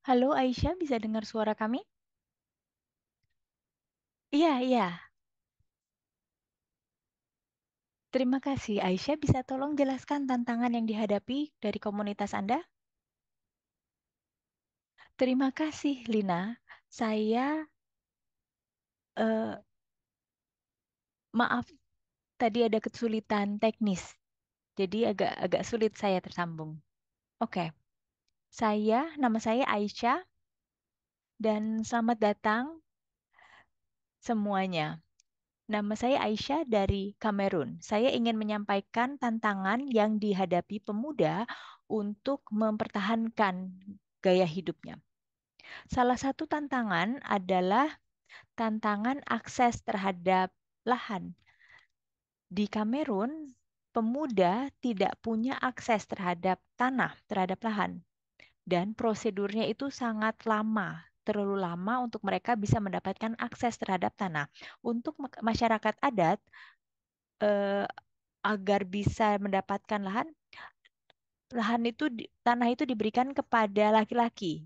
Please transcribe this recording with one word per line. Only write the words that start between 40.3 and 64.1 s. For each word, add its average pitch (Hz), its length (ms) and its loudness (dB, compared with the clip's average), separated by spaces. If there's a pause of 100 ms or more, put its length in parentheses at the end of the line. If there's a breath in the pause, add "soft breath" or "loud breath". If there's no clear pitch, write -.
pemuda 214 640 0 (400 loud breath)
untuk 214 640 -4
mempertahankan 214 1200 0 (480)
gaya 185 320 4
hidupnya. 165 480 -8 (880 loud breath)
Salah 247 320 2
satu 269 320 -4
tantangan 247 720 -2
adalah 190 800 2 (560 loud breath)
tantangan 220 720 -2
akses 240 560 0
terhadap 185 640 2 (320)
lahan. 190 560 -2 (1120 soft breath)
Di 208 160 0
Kamerun, 254 880 -2 (400)
pemuda 233 880 2
tidak 202 400 0
punya 226 400 0
akses 240 480 -2
terhadap 180 480 -2 (160)
tanah, 247 400 0 (160)
terhadap 185 320 -2
lahan. 180 400 -2 (580 soft breath)
Dan 185 340 0
prosedurnya 208 720 -2
itu 277 240 -4
sangat 226 560 -4
lama, 214 560 0 (240)
terlalu 202 320 0
lama 190 480 -2
untuk - 160 -8
mereka 190 320 0
bisa 208 240 2
mendapatkan 202 560 -4
akses 233 400 -4
terhadap 190 400 -2